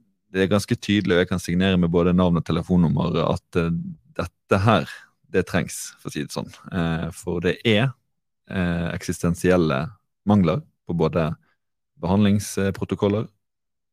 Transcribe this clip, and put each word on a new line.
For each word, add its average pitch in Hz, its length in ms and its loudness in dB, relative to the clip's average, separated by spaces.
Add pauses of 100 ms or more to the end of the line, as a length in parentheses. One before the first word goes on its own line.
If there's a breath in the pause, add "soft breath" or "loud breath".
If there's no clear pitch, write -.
(320)
det 95 140 2
er 92 80 0
ganske 104 240 0
tydelig, 95 400 2
og 87 80 6
jeg - 80 -6
kan 87 100 -4
signere 92 380 2
med 85 100 2
både 90 240 4
navn 90 240 4
og 76 80 -4
telefonnummer, 82 800 0
at, - 340 -4
eh, 85 140 0 (480)
dette 92 420 -2
her, 101 220 2 (480 loud breath)
det 92 160 0
trengs, - 500 -6
for - 80 -12
å - 60 -12
si 73 100 -6
det - 80 -12
sånn. - 220 -10 (180)
Eh, 82 400 -4
for 87 300 -8
det 87 240 0
er, 117 240 2 (580)
eh, 87 460 -4
eksistensielle 85 960 0 (400)
mangler 101 320 4 (260)
på 87 80 -6
både 82 380 0 (680)
behandlingsprotokoller, 101 1300 0 (640)